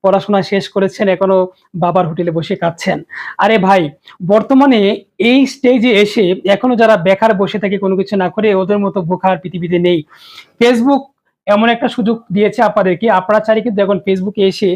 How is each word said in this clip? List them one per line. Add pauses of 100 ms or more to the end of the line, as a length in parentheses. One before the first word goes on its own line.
পড়াশোনা
শেষ
করেছেন,
এখনো (380)
বাবার
হোটেলে
বসে
খাচ্ছেন। (400)
আরে
ভাই, (440)
বর্তমানে (400)
এই
স্টেজে (100)
এসে (200)
এখনো
যারা
বেকার
বসে
থাকে
কোনো
কিছু
না
করে,
ওদের
মতো
বোকা
আর
পৃথিবীতে
নেই। (560)
Facebook (440)
এমন
একটা
সুযোগ (140)
দিয়েছে
আপনাদেরকে,
আপনারা
চাইলে
কিন্তু
এখন
Facebook-এ
এসে